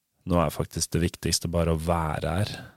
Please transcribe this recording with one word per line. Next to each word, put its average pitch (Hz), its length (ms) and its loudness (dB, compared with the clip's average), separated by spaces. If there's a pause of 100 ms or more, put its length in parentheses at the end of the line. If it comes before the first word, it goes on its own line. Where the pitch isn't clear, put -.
(300)
nå 87 120 4
er 73 120 2
faktisk - 420 -4
det 80 80 4
viktigste - 480 0
bare 82 240 2
å 78 60 -2
være 82 580 0
her. 104 140 -2 (240)